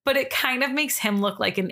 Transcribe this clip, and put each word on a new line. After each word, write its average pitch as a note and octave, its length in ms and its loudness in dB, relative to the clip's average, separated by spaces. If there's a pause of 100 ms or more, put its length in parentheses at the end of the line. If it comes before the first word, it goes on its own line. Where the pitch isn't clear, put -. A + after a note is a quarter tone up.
(100)
But C4+ 60 2
it C4+ 120 0
kind B3+ 360 0
of C4+ 80 -2
makes D4 260 -2
him G3+ 220 2
look G3 180 0
like F#3+ 180 0
an F#3 160 -2